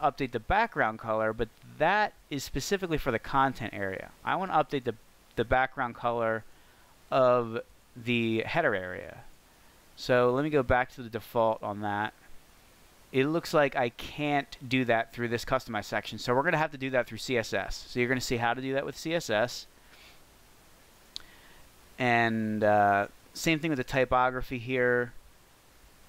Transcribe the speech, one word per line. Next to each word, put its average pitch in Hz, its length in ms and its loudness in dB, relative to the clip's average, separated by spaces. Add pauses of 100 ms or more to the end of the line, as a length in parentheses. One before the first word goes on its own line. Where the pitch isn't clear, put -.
update 139 300 0
the 117 80 -2
background 147 580 0
color, 110 340 0
but 113 160 -4 (300)
that 196 340 2 (160)
is 139 160 -6
specifically 165 540 -2
for - 120 -2
the - 80 2
content 135 540 0
area. 98 380 -6 (140)
I 131 120 0
wanna 185 160 -4
update 147 320 0
the, 117 100 -4 (420)
the 120 80 0
background 127 500 0
color 117 500 -2 (680)
of 123 500 2 (360)
the 113 460 0
header 151 320 0
area. 90 440 -8 (760)
So 123 360 4
let 135 120 2
me 156 60 -2
go 147 120 4
back 127 320 0
to 135 80 -14
the 117 60 -12
default 113 540 0
on 104 180 -6
that. 104 320 -2 (1000)
It 135 140 2
looks 160 280 -2
like 143 220 4
I 123 140 0
can't 147 680 -4 (100)
do 127 200 2
that 117 260 2
through 120 160 -4
this 113 160 -2
customized 117 400 -2
section, 107 340 -6
so 123 160 0
we're 131 80 4
gonna 165 160 2
have 156 140 -2
to 143 60 -12
do 131 120 -6
that 127 160 0
through 110 120 -10
C 127 200 -2
S 110 160 -2
S. - 340 -4
So 123 120 -2
you're 120 80 2
gonna 131 120 0
see 123 180 -2
how 117 160 0
to 127 60 -8
do 135 140 -4
that 139 100 -2
with 143 140 -10
C 160 160 -4
S 165 160 -4
S. 113 360 0 (2250)
And, 113 680 2
uh, 101 420 6 (280)
same 160 260 0
thing 165 100 0
with 143 80 0
the 127 60 0
typography 127 760 0
here. 123 540 0 (960)